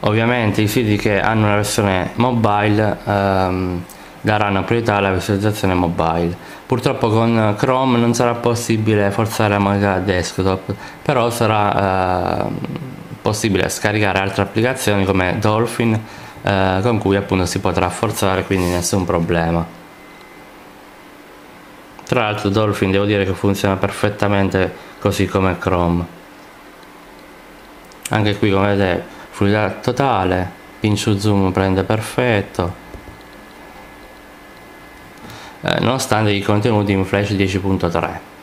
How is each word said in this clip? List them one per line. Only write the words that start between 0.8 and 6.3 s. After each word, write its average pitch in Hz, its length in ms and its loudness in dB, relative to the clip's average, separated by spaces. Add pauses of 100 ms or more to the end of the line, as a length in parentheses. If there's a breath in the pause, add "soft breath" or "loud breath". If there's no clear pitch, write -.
che 101 240 0
hanno 107 240 2
una 104 100 2
versione 98 600 0
mobile, 107 880 2
ehm, 92 800 0 (360 loud breath)
daranno 104 440 0
priorità 113 320 0
alla 98 160 2
visualizzazione 98 640 0
mobile. 85 600 0 (300 loud breath)